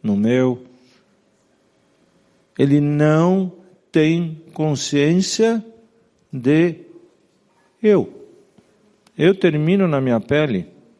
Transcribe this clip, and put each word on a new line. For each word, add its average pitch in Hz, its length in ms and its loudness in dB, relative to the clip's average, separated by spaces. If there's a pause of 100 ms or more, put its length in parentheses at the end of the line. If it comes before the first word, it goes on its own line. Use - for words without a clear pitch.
no 104 160 -4
meu. 123 460 0 (1900)
Ele 143 240 2
não 156 680 0 (400)
tem 160 500 -2 (120)
consciência 170 1120 -2 (680)
de 156 520 0 (1000)
eu. 196 420 0 (920)
Eu 180 180 2
termino 175 520 0
na 147 140 0
minha 127 180 0
pele. 127 480 -2 (340)